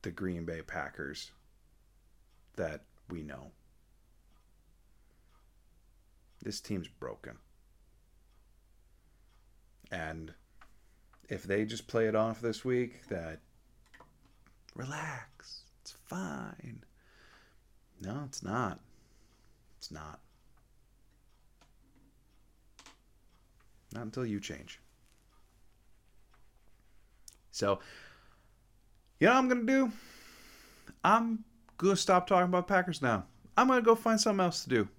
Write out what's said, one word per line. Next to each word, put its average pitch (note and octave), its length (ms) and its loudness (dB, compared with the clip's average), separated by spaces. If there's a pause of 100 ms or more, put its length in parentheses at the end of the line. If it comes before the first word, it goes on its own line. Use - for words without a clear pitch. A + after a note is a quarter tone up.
the F#2+ 100 -8
Green F2 320 -4
Bay D#2+ 180 -8
Packers D2 680 -10 (1300)
that D#2 260 -6 (260)
we E2+ 140 -8
know. C2+ 280 -14 (3000)
This - 180 -8
team's F#2 300 -6
broken. A#1+ 480 -12 (2500)
And D#2+ 420 -10 (960)
if F#2 140 -8
they G2 200 0
just A2+ 240 -8
play A2+ 200 0
it A2 80 0
off A2 260 0
this A2+ 240 -4
week, B2 420 -2
that, E2 320 -8 (1400)
"Relax, C#3+ 880 -12 (160)
it's - 120 -20
fine." - 920 -10 (1200)
No, B2 240 -8
it's - 180 -12
not. G#2+ 380 -4 (960)
It's - 140 -14
not. D2+ 280 -14 (3750)
Not A2 100 -8
until A#2+ 220 -4
you G#2 140 -2
change. - 400 -12 (2750)
So, G2+ 280 0 (1400)
you E3+ 80 8
know A#3+ 60 8
what C4 60 8
I'm B3+ 100 2
gonna B3 140 2
do? C4 280 2 (1120)
I'm A3 420 4 (320)
gonna F#3+ 180 4
stop F3+ 300 4
talking F3+ 220 6
about F3+ 200 2
Packers F3+ 340 2
now. A#2 260 2 (280)
I'm B3+ 120 6
gonna B3+ 140 6
go A3+ 120 8
find A3+ 260 4
something G3+ 240 4
else E3+ 200 0
to B2 60 -12
do. A2 300 4